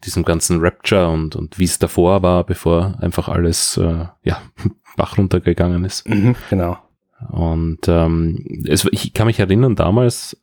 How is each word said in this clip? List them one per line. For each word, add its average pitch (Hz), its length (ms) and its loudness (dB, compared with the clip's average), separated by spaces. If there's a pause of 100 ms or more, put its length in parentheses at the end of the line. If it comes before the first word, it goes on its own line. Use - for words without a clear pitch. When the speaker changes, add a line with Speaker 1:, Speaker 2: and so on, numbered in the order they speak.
Speaker 1:
diesem - 220 -4
ganzen 85 340 0
Rapture 87 500 0
und, 78 280 -2
und 76 200 -10
wie 92 60 2
es 90 160 -2
davor 92 420 2
war, 90 220 2
bevor 87 560 0
einfach - 300 -4
alles, 85 480 0
äh, 85 280 0 (180)
ja, - 180 -2 (260)
<laughs> - 300 -8
Bach - 200 -2
runtergegangen 90 680 2
ist. - 220 -8
Speaker 2:
Mhm, 110 280 2 (140)
genau. 90 280 -2 (540)
Speaker 1:
Und, 82 480 -2 (100)
ähm, 82 760 0
es, - 260 0
ich - 220 -6
kann 110 140 2
mich 113 120 0
erinnern, 107 360 4
damals 113 680 0